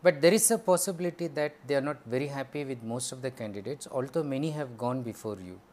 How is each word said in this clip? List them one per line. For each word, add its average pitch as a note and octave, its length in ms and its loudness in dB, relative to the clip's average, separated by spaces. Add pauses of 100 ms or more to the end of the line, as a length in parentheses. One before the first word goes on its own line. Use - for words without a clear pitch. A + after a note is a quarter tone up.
but D#3+ 180 6
there E3+ 120 10
is A3 180 6
a A3+ 60 4
possibility F3 680 0
that D3+ 280 -2 (100)
they C#3 100 2
are C#3 60 4
not C#3+ 240 -4
very C3 220 0
happy C#3 360 -6
with C3 200 -8
most A#2+ 280 -6
of C3 100 -12
the C3 100 -4
candidates, G#2+ 600 -8
although C#3 320 -2
many C#3+ 280 -2
have C#3 260 -6
gone B2 240 -2
before A2 380 -8
you. F#2 200 -14 (140)